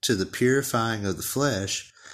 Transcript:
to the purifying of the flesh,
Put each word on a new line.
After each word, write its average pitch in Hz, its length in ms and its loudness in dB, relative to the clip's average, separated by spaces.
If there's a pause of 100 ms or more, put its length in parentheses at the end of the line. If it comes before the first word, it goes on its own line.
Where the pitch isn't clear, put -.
to 117 160 2
the 95 80 2
purifying 117 800 0
of 92 140 -2
the - 40 -10
flesh, 120 680 -2 (220)